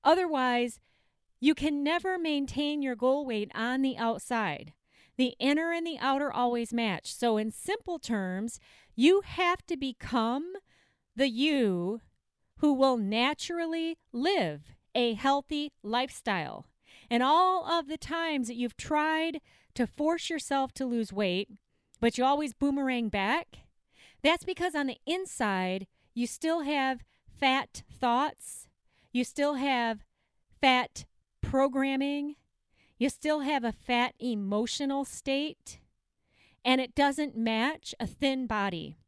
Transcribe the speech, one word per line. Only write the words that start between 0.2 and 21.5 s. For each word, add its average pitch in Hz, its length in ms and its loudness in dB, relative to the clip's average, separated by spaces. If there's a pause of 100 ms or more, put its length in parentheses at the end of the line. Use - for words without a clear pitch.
you 285 160 6
can 285 300 -2
never 349 340 0
maintain 294 640 -2
your 254 140 -2
goal 262 280 2
weight 214 300 -4
on 247 260 -2
the 262 160 2
outside. 220 760 -2 (440)
The 254 220 2
inner 302 320 2
and 339 160 -2
the 320 140 -6
outer 277 320 0
always 240 400 0
match. 226 420 -2
So 233 220 2
in 214 160 -2
simple 370 480 -6
terms, 196 580 -4 (380)
you 349 240 6
have 359 460 0
to 339 100 -4
become 262 800 -2 (600)
the 269 140 2
you 226 720 2 (580)
who 294 140 4
will 262 240 4
naturally 320 1000 -2 (140)
live 233 600 -2 (200)
a 240 200 2
healthy 285 560 0 (120)
lifestyle. 208 840 -4 (420)
And 240 140 2
all 349 440 4
of 330 200 0
the 311 120 -6
times 311 500 -2
that 240 80 -8
you've 240 200 -4
tried 311 640 0 (340)
to 240 120 0
force 320 440 -2
yourself 277 440 -2
to 262 120 -4
lose 233 260 -2
weight, 190 360 0 (520)